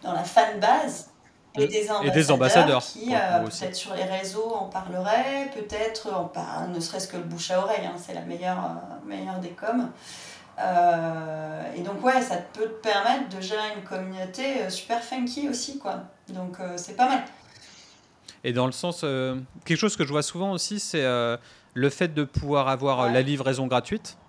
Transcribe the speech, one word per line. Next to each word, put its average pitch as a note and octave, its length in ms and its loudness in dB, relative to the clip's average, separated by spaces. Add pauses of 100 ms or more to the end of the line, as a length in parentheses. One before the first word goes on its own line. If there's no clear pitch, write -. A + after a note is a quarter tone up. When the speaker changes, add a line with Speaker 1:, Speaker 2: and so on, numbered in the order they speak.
Speaker 1:
dans F3 100 -4
la E3+ 120 0
fanbase, - 840 4 (460)
et C#3+ 40 -2
Speaker 2:
Mhm. C#3+ 80 6
Speaker 1:
des G#3+ 80 -2
Speaker 2:
Et G#3 340 2
des D3+ 220 6
Speaker 1:
ambassadeurs - 20 10
Speaker 2:
ambassadeurs, C3 480 6
Speaker 1:
qui, - 160 -12
Speaker 2:
pour A#3 120 -4
le B3 40 2
Speaker 1:
euh, F#3 240 4
Speaker 2:
coup E3+ 80 2
aussi. - 140 -8
Speaker 1:
peut-être F#3 160 -6
sur - 180 -6
les F#3 80 -4
réseaux F#3+ 540 -4
en G3 80 -4
parleraient, G#3 920 0
peut-être G#3+ 580 -4
en F3 120 0
par-, E3+ 420 -6
ne F3 140 -4
serait-ce F3+ 260 -6
que F3+ 120 -10
le E3+ 40 -8
bouche E3+ 300 -6
à F#3 80 6
oreille, G3+ 260 0
hein, F3 100 -6
c'est F3+ 160 -12
la E3+ 100 -8
meilleure, F3+ 360 -4
euh, - 500 -8
meilleure F#3 300 -6
des F3 120 -8
coms. A#3+ 420 -2 (680)
Euh, E3 1160 2
et F3 60 -6
donc G3 220 -6
ouais, C4 180 6
ça F3 160 -2
peut - 260 -6
te - 240 -8
permettre G#3+ 400 2
de F#3+ 120 -10
gérer G#3+ 360 -4
une F#3+ 80 -12
communauté, F#3+ 760 -4
euh, F#3+ 60 -2
super A#3 320 -2
funky C4 480 -4
aussi, C4+ 300 -4
quoi. F#3+ 220 -6 (280)
Donc, F#3 300 -8
euh, F3+ 180 -6
c'est - 200 -10
pas B3+ 120 6
mal. - 120 4 (1200)
Speaker 2:
Et B2+ 80 0
dans B2+ 140 2
le C3 60 -2
sens, F3 320 -4
euh, C3 320 -2 (280)
quelque E3 140 2
chose G#3+ 180 2
que E3+ 80 2
je C#3 80 -2
vois D3 100 2
souvent F#3+ 300 -4
aussi, F#3+ 280 -4
c'est, D3+ 240 -2
euh, A#2+ 320 2 (380)
le C3+ 160 4
fait F3 240 0
de D3+ 100 2
pouvoir C#3+ 440 2
avoir, C3+ 320 2
euh, B2 60 4
Speaker 1:
Ouais. A#2+ 60 4
Speaker 2:
la B2+ 100 6
livraison C3+ 440 0
gratuite. B2+ 500 0 (120)